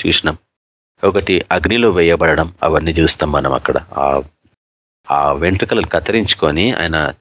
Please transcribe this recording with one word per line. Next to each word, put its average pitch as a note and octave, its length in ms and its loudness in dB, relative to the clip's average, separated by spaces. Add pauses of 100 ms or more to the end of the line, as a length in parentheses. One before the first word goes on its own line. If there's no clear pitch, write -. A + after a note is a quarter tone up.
చూసినాం. - 300 -2 (680)
ఒకటి F#2+ 480 0
అగ్నిలో G#2 380 2
వేయబడడం, D#2+ 640 2 (100)
అవన్నీ D#2 280 0
చూస్తాం D#2 400 0
మనం C#2 220 0
అక్కడ. - 240 -2 (160)
ఆ, C#2 280 0 (880)
ఆ C#2+ 220 2
వెంట్రుకలను F#2+ 540 -2
కత్తిరించుకొని, E2 840 0
ఆయన D#2+ 480 -2